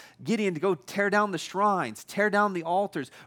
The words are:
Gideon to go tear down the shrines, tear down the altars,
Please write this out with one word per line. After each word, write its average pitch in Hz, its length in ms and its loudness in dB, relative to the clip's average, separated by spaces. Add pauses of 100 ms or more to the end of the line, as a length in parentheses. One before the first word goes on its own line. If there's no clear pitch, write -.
(240)
Gideon 196 300 0
to 151 60 -6
go 185 160 2
tear 202 340 -2
down 208 220 2
the 165 80 -4
shrines, 190 640 0
tear 208 260 0
down 202 240 2
the 170 80 -4
altars, 175 480 -2 (180)